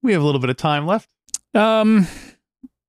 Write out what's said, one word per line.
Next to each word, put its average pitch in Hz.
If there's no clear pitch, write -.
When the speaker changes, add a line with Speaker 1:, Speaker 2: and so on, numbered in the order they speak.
Speaker 1:
We 247
have 160
a -
little 143
bit 123
of 127
time 147
left. 202
Speaker 2:
Um, 220